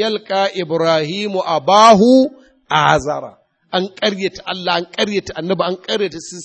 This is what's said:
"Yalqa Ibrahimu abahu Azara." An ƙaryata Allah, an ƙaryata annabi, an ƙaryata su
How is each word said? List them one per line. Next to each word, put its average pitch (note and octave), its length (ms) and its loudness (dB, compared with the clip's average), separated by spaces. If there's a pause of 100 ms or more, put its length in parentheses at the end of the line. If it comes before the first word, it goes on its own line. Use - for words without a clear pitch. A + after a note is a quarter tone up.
"Yalqa G3+ 540 -2
Ibrahimu E3 880 -2
abahu G#3+ 880 6 (400)
Azara." C#3+ 680 -2 (340)
An F#3 160 -4
ƙaryata G3 580 -6
Allah, F3+ 300 -4
an F3 100 -4
ƙaryata G#3 480 -6
annabi, E3+ 300 -4
an F3+ 120 -6
ƙaryata G3 440 -6
su F3+ 240 -18